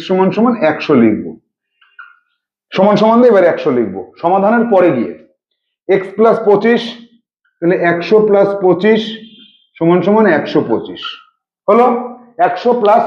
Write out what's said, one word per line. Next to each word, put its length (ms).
সমান 280
সমান 180
একশো 240
লিখবো, 280
সমান 300
সমান 200
দিয়ে 120
এবার 180
একশো 260
লিখবো 240
সমাধানের 520
পরে 240
গিয়ে। 160
x 120
প্লাস 200
পঁচিশ, 340
তাহলে 180
একশো 260
plus 220
পঁচিশ 380
সমান 280
সমান 200
একশো 220
পঁচিশ, 320
হলো? 200
একশো 240
plus 260